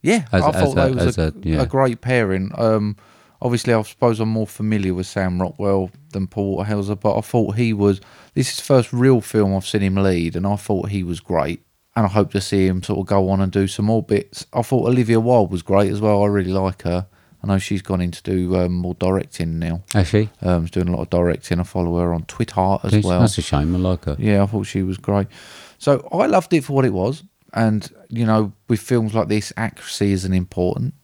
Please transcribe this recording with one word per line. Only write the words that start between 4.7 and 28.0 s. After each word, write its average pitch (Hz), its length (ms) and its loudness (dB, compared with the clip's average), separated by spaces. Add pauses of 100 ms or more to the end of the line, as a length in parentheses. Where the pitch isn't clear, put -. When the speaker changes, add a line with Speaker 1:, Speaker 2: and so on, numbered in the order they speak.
Speaker 1:
with 92 120 -4
Sam 92 340 -2
Rockwell 95 500 -2 (220)
than 95 160 -4
Paul 98 280 -4
Walter 101 160 -4
Hauser, 104 220 -2
but 107 240 0
I - 20 -2
thought 107 360 0
he 117 160 0
was, 101 280 2 (340)
this 131 160 -2
is - 60 -8
the - 60 -10
first 131 300 2
real 123 280 4
film 104 340 2
I've 95 120 -2
seen 104 160 0
him 95 140 2
lead, 87 400 2
and 92 100 -2
I 101 100 0
thought 98 340 -4
he 101 120 -2
was 87 180 -6
great. 85 420 -2 (340)
And 113 100 2
I - 20 2
hope 101 240 2
to 101 80 0
see 95 260 2
him 92 160 0
sort 98 180 -4
of 92 60 -4
go 98 240 2
on 98 100 2
and 95 100 0
do 98 160 0
some 104 200 -2
more 110 160 0
bits. - 500 -4
I 127 100 -2
thought 123 240 0
Olivia 117 320 2
Wilde 113 320 2
was 90 120 -4
great 98 280 2
as 101 100 -4
well. 104 220 2
I 104 40 4
really 98 260 0
like 95 300 -2
her. 90 240 -2 (360)
I 101 40 -6
know 98 120 2
she's 95 240 -4
gone 92 200 -2
in 87 80 -2
to - 120 -14
do, 92 340 0
um, 90 180 0
more 90 200 -4
directing 90 640 -2
now. 85 240 -4 (120)
Speaker 2:
Has 98 140 2
she? 107 200 0 (140)
Speaker 1:
Um, 90 240 2
she's 82 60 -10
doing 90 160 -2
a 87 40 0
lot - 100 -2
of 82 80 -8
directing. 87 480 0
I 90 40 -2
follow 87 360 -2
her 87 140 0
on 82 120 -4
Twitter - 580 -2
as 98 100 0
Speaker 2:
She's, 104 120 4
Speaker 1:
well. 90 160 2
Speaker 2:
that's 107 180 2
a - 40 -4
shame. 76 320 0
I 90 40 0
like 90 260 -2
her. 73 140 -4
Speaker 1:
Yeah, 104 240 2
I 101 40 2
thought 101 180 -4
she 95 180 -4
was 92 160 -4
great. 101 280 0 (520)
So - 340 0
I 190 140 2
loved 190 260 2
it 156 120 2
for 143 100 -8
what 135 100 4
it 117 80 2
was. 104 300 -2 (320)
And, 110 340 0 (220)